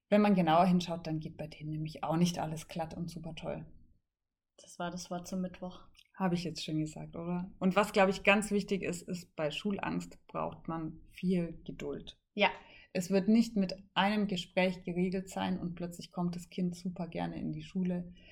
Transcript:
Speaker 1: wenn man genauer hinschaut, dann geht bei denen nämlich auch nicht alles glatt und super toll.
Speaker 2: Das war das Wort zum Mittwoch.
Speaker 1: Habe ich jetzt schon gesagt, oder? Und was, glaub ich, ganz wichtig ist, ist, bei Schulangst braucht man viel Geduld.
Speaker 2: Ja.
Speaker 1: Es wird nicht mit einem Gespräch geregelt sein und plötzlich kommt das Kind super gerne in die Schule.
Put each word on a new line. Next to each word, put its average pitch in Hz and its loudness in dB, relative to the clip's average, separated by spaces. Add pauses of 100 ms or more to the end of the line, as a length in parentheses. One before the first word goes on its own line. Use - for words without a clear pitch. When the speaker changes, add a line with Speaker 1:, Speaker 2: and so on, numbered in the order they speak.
Speaker 1:
wenn 208 6
man 208 6
genauer 175 8
hinschaut, 175 2
dann 156 -2
geht 151 -10
bei 156 -6
denen 156 -10
nämlich 156 -6
auch 156 0
nicht 175 4
alles 160 -4
glatt 165 -6
und 175 -6
super 160 -10
toll. - -8 (960)
Speaker 2:
Das - -20
war 175 -6
das 180 -10
Wort 175 -6
zum 190 -4
Mittwoch. 180 -8 (340)
Speaker 1:
Habe 180 2
ich 175 -4
jetzt 156 -6
schon 156 -2
gesagt, 156 -6
oder? 175 -4
Und 185 4
was, 202 4
glaub 190 8
ich, 196 0
ganz 208 4
wichtig 202 0
ist, 175 -4
ist, - -10
bei 151 0
Schulangst 170 -4
braucht - -6
man 160 -6 (100)
viel 175 -2
Geduld. - -10 (160)
Speaker 2:
Ja. 202 4 (460)
Speaker 1:
Es 180 -4
wird 190 4
nicht 226 6
mit 190 2 (200)
einem 202 4
Gespräch 185 0
geregelt 185 -2
sein 185 -2
und 175 -4
plötzlich 175 -10
kommt 175 -2
das - -12
Kind 175 -2
super 175 -6
gerne 170 -4
in 160 -4
die 156 -6
Schule. 180 -4 (200)